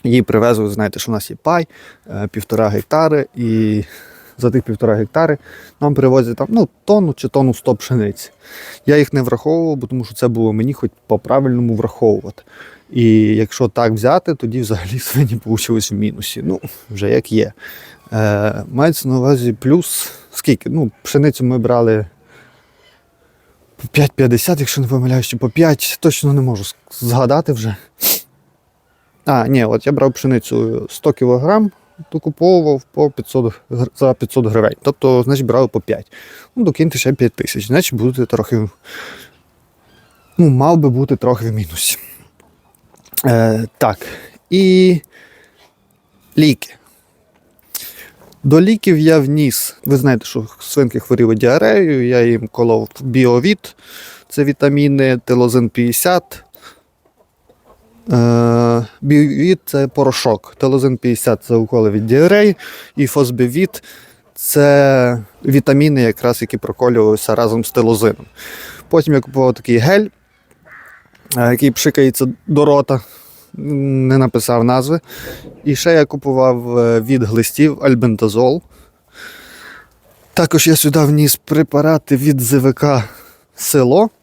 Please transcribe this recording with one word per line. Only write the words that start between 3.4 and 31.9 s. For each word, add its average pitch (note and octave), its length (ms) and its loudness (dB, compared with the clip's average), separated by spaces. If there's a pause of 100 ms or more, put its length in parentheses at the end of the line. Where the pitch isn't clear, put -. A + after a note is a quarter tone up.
за B2 120 0
тих C3 120 -2
півтора A2+ 320 -2
гектари D3 440 -2 (420)
нам D3 140 0
привозять B2+ 420 2
там, C#3 140 -6
ну, A3 180 0 (160)
тонну G3 280 2
чи - 160 -8
тонну C3 260 0
сто B2 220 -2
пшениці. G#2 540 -4 (560)
Я D3 100 4
їх D3 160 2
не C#3 100 -2
враховував, D#3 540 -2
бо B2 100 -8
тому B2+ 180 -6
що A2+ 100 -16
це B2 140 -2
було A2+ 240 0
мені A2+ 200 -2
хоч - 180 -6 (160)
по-правильному A#2+ 680 0
враховувати. G#2 680 -2 (480)
І A2+ 300 4
якщо G#2+ 480 0
так A#2 240 0
взяти, C#3 420 0
тоді B2 260 -6
взагалі G#2 380 -6
<laughs> - 0 -
свині A#2 460 -2
получились A2 480 -2
в - 20 -6
мінусі. G#2+ 500 -6
Ну, F#2 160 -4 (300)
вже G2+ 200 -4
як B2+ 220 0
є. G#2+ 200 -2 (600)
Е, G#2 600 -2
мається D3 360 0
на B2+ 100 0
увазі B2 340 0
плюс - 600 -2 (200)
скільки? - 380 -2
Ну, C#3+ 200 -2 (120)
пшеницю - 420 0
ми B2 140 0
брали A2+ 480 0 (1700)
по - 120 -16
п'ять C#3+ 240 0
п'ятдесят, C3 480 0
якщо C#3 200 -4
не B2 80 -2
помиляюсь, B2+ 380 0
чи B2+ 100 -8
по A#2+ 140 -2
п'ять, D#3+ 500 0
точно D3 320 0
не C#3 80 2
можу A#2 240 -2
с-, - 100 -12 (160)
згадати B2+ 640 0
вже. A2 240 -6 (1500)
А, B2+ 220 0
ні, B2+ 180 2
от A2+ 220 -2
я C#3+ 60 0
брав C3+ 200 2
пшеницю A#2 800 -4
сто - 220 -2
кілограм, D3+ 580 0 (420)